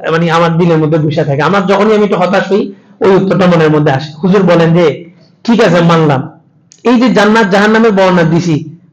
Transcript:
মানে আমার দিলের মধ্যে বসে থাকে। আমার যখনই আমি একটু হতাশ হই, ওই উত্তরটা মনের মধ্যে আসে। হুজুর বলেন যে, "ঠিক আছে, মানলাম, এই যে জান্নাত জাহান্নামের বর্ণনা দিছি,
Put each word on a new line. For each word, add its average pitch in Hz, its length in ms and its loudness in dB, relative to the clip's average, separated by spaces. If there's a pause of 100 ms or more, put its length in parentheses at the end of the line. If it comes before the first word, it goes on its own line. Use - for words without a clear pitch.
(100)
মানে 165 200 -2
আমার 165 280 0
দিলের 170 200 2
মধ্যে 156 200 0
বসে 151 260 -2
থাকে। 143 180 -4
আমার 185 240 -2
যখনই 202 280 0
আমি 208 100 0
একটু 190 120 -2
হতাশ 185 360 -2
হই, 214 200 -2 (280)
ওই 190 100 2
উত্তরটা 190 360 0
মনের 160 240 2
মধ্যে 151 220 0
আসে। - 200 -6 (120)
হুজুর 190 180 2
বলেন 170 320 2
যে, 165 300 0 (400)
"ঠিক 233 160 0
আছে, 180 200 2
মানলাম, 160 600 -2 (420)
এই 233 180 2
যে 240 140 0
জান্নাত 208 360 0
জাহান্নামের 220 420 2
বর্ণনা 185 300 2
দিছি, 156 540 -2 (160)